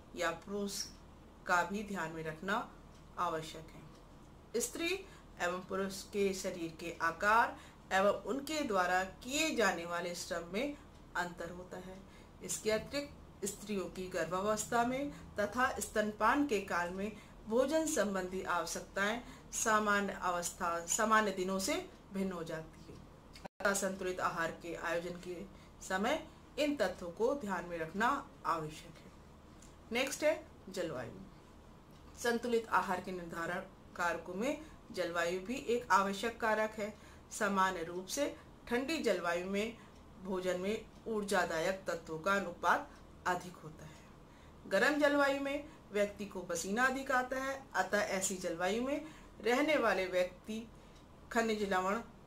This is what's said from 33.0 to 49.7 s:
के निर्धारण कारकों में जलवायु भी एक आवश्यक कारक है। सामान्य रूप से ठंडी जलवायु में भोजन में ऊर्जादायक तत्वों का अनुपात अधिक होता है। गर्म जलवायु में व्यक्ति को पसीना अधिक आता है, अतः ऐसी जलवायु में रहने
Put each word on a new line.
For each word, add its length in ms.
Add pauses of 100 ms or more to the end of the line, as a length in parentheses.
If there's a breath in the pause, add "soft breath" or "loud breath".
के 120
निर्धारण 480 (360)
कारकों 380
में 320 (260 loud breath)
जलवायु 480
भी 140
एक 380
आवश्यक 480
कारक 300
है। 280 (320 loud breath)
सामान्य 520
रूप 240
से 300 (320 loud breath)
ठंडी 300
जलवायु 480
में 320 (460 loud breath)
भोजन 360
में 240 (220)
ऊर्जादायक 800
तत्वों 320
का 160
अनुपात 560 (360 loud breath)
अधिक 260
होता 340
है। 180 (640 loud breath)
गर्म 260
जलवायु 460
में 280 (240 loud breath)
व्यक्ति 340
को 140
पसीना 440
अधिक 280
आता 280
है, 340
अतः 240
ऐसी 380
जलवायु 460
में 240 (340 loud breath)
रहने 360